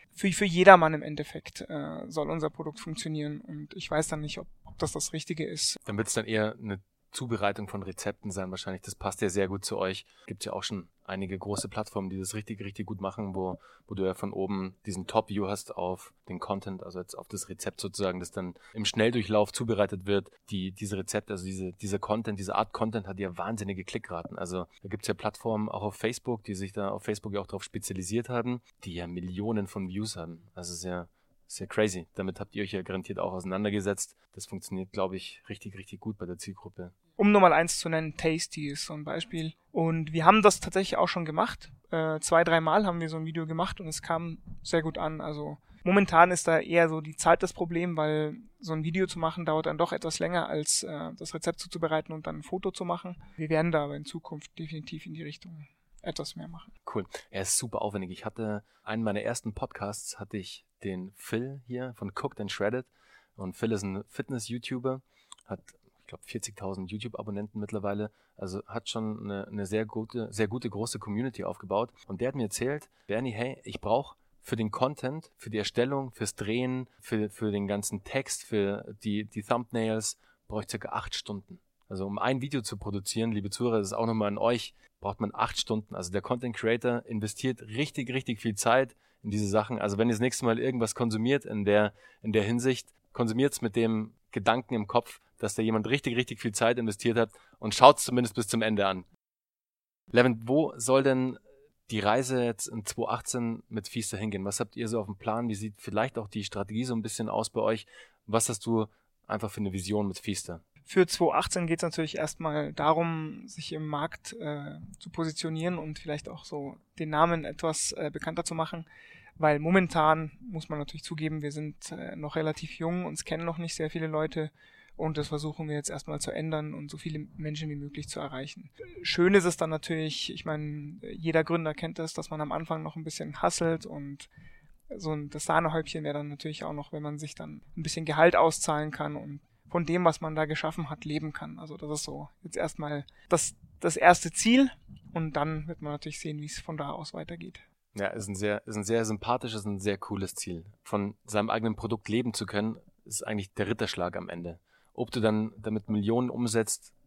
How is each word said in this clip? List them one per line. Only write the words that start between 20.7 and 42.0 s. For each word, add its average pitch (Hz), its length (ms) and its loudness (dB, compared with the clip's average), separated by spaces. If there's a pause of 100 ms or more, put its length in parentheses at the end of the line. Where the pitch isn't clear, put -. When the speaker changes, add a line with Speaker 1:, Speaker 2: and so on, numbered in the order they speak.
Speaker 2:
diese 98 260 -6
Rezepte, 104 360 -4
also 92 120 -6
diese, 95 280 -6
dieser 98 260 -2
Content, 107 400 -2
diese 98 160 -4
Art 107 180 2
Content 110 340 -2
hat 98 120 -8
ja 92 180 -4
wahnsinnige 98 460 -4
Klickraten. 90 540 -8
Also 90 280 -4 (160)
da 98 80 -12
gibt's 104 180 -6
ja 104 60 2
Plattformen 107 560 -2
auch 98 140 -6
auf 104 120 -4
Facebook, 117 480 -2
die 101 120 -6
sich 95 160 -4
da 101 180 -2
auf 101 140 -6
Facebook 104 300 -4
ja 98 80 0
auch 92 60 -6
drauf 98 160 -6
spezialisiert 101 640 -4
haben, 123 320 -2 (240)
die 90 80 -8
ja 87 140 -6
Millionen 92 600 -2
von 95 200 -6
Views 104 280 -4
haben. 82 260 -10 (140)
Also 87 180 -10
sehr, 87 340 -6 (400)
sehr - 200 -10
crazy. 95 480 0
Damit 95 240 -4
habt - 160 -10
ihr 104 80 -2
euch 98 80 -6
ja 95 100 -2
garantiert 95 380 -6
auch 92 140 0
auseinandergesetzt. 98 840 -2 (200)
Das 98 120 -14
funktioniert, 95 440 -8
glaub 95 220 -2
ich, - 340 -10
richtig, 98 300 -12
richtig 95 220 -16
gut 107 180 -8
bei - 80 -8
der 87 140 -8
Zielgruppe. 90 520 -12 (240)
Speaker 1:
Um 208 160 6
nur 202 100 10
mal 175 120 10
eins 165 240 4
zu 165 120 -4
nennen, 160 280 -2
Tasty 160 520 -2
ist 151 180 -8
so 160 80 -8
ein 151 80 -10
Beispiel. 160 500 -4 (180)
Und 165 420 0
wir 160 120 4
haben 208 160 12
das 196 180 10
tatsächlich 190 380 0
auch 180 100 4
schon 170 180 -2
gemacht. 165 460 -2 (200)
Äh, 160 300 0